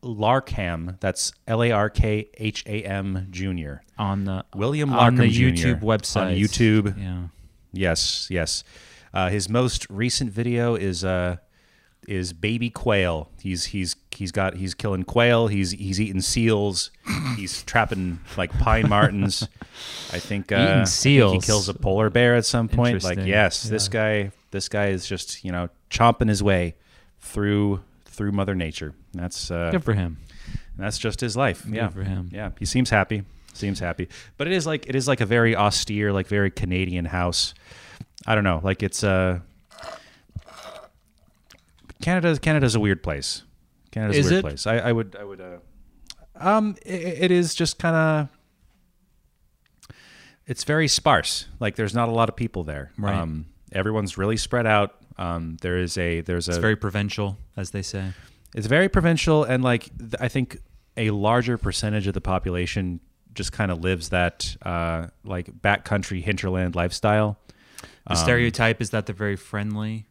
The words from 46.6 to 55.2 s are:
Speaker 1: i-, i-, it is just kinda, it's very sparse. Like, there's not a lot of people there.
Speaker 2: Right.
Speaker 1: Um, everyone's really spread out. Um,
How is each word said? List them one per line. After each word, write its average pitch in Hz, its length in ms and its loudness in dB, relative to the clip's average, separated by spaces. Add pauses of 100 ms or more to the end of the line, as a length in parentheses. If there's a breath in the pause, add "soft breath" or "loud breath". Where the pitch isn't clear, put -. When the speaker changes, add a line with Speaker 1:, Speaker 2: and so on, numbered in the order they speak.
Speaker 1:
i-, - 40 -12
i-, 185 40 -6
it 175 360 0
is 175 240 4
just - 240 -2
kinda, 160 520 2 (2250 loud breath)
it's - 180 -8
very 151 240 0
sparse. - 580 2 (120)
Like, 104 180 -2
there's 104 180 -2
not 117 140 2
a 117 40 -2
lot 113 160 4
of - 80 -6
people 98 280 -4
there. 73 320 -10
Speaker 2:
Right. 101 180 -2
Speaker 1:
Um, 80 320 -4 (260)
everyone's 101 440 -2
really 101 200 0
spread 120 300 -2
out. 104 300 2 (220)
Um, 82 420 -6